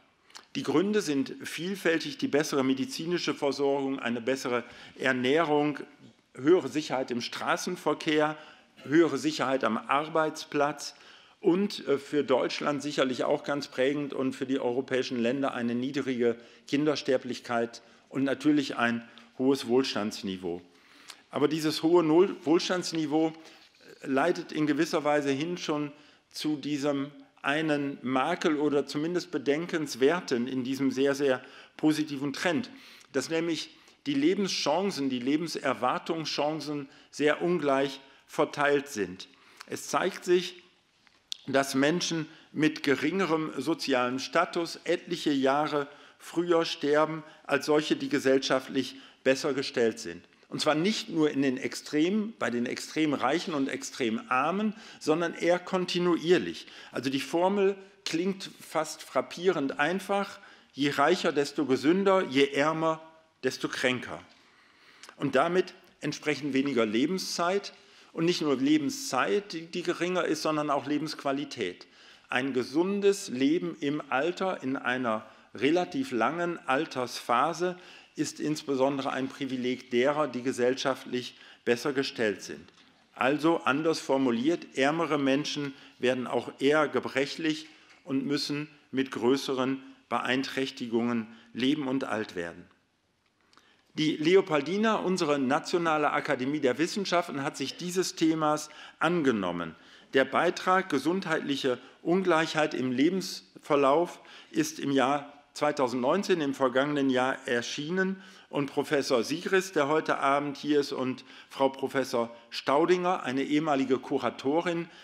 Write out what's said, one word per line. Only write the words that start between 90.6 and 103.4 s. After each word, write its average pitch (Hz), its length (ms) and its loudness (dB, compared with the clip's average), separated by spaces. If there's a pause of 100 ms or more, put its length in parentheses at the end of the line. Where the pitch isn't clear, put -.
leben 135 340 0
und 135 160 -2
alt 110 320 -6
werden. 85 320 -10 (1300)
Die 156 220 0
Leopoldina, 185 800 4
unsere 175 420 0
Nationale 151 760 2
Akademie 143 460 0
der 123 200 2
Wissenschaften, 175 640 -2
hat 151 120 -4
sich 131 220 -6
dieses 180 380 -2
Themas 156 560 2 (260)
angenommen. 101 760 0 (400)
Der 135 100 8
Beitrag 180 640 2
Gesundheitliche 143 880 -2 (240)
Ungleichheit 160 720 2
im 127 180 -2
Lebensverlauf 147 1300 0 (300)